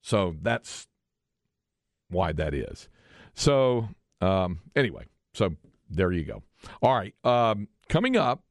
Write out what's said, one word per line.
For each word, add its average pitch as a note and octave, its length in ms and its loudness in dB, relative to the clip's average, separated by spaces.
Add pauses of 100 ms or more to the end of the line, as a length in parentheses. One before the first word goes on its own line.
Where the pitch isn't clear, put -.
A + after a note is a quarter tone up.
So F#2 380 0
that's - 460 -6 (1200)
why F2 240 -2
that D2+ 220 -4
is. - 340 -8 (460)
So, B2+ 540 2 (320)
um, F#2 400 0 (160)
anyway, B2 300 -2 (280)
so F#2 220 0 (340)
there F2+ 220 0
you E2+ 120 -2
go. - 200 -12 (360)
All B2+ 140 4
right, G#2 180 -4 (120)
um, A2+ 420 2 (220)
coming B3 280 2
up B2 340 0